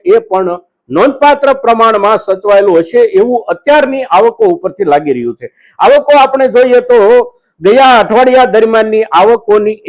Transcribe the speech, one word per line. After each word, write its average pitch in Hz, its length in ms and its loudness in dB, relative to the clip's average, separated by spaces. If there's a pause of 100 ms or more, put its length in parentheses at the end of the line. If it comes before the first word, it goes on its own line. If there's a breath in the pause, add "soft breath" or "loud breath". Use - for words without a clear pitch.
એ 214 160 0
પણ 185 380 -6 (320)
નોંધપાત્ર 277 720 0
પ્રમાણમાં 220 560 0
સચવાયેલું 196 640 0
હશે 240 240 -2 (160)
એવું 240 280 -2
અત્યારની 269 640 -2
આવકો 214 440 0
ઉપરથી 170 380 -6
લાગી 147 220 -2
રહ્યું 120 220 -8
છે. 120 160 -18 (260 soft breath)
આવકો 285 400 2
આપણે 269 300 0
જોઈએ 247 320 2
તો 247 180 0 (640)
ગયા 240 400 4
અઠવાડિયા 254 540 0
દરમિયાનની 220 580 0
આવકોની 214 640 0 (120)